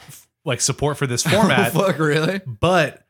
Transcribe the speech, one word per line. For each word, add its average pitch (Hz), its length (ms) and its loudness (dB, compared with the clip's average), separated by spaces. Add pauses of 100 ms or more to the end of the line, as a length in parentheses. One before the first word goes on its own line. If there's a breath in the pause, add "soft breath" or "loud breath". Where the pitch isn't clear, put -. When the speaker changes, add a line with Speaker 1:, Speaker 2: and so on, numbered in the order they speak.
Speaker 1:
f-, - 280 -20 (160)
like, 127 160 -4
support 147 380 -2
for 143 80 -2
this 120 200 -4
Speaker 2:
<laughs> - 0 -
Oh, 156 40 0
Speaker 1:
format. 190 420 2
Speaker 2:
fuck, 180 260 0
really? 156 480 0
Speaker 1:
But 156 640 -2